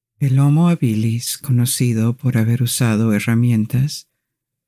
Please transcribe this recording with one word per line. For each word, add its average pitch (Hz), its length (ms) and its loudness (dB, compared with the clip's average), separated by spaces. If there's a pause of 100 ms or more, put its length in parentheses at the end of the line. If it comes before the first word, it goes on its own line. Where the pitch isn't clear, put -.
(180)
el 135 200 0
Homo 147 300 4
habilis, 113 680 -2
conocido 120 800 0
por 123 220 -2
haber 117 240 0
usado 113 500 0
herramientas, 117 960 0 (600)